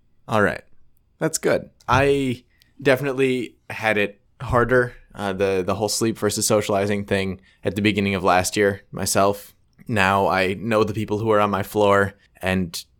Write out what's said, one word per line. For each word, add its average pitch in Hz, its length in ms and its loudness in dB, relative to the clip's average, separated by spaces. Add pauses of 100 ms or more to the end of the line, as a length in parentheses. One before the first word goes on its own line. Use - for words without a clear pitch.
(280)
All 110 140 0
right. 95 220 0 (560)
That's 160 180 -2
good. 120 320 -2 (180)
I 135 560 0 (380)
definitely 131 760 0 (140)
had 107 280 -2
it 101 220 -2 (220)
harder, 123 520 0 (220)
uh, 101 160 -6
the, 95 340 0
the 95 100 -2
whole 104 120 -2
sleep 110 300 -2
versus 104 280 -2
socializing 101 600 0
thing 95 340 -4 (240)
at 101 120 -4
the 104 80 -2
beginning 98 320 2
of 87 100 -4
last 90 320 2
year 101 240 2 (100)
myself. 98 640 -2 (320)
Now 98 400 2
I 92 280 0
know 110 280 0
the 107 100 -2
people 104 260 -4
who 113 120 -2
are 104 80 4
on 104 120 2
my 98 120 -2
floor, 101 520 2 (260)
and 92 420 -2 (160)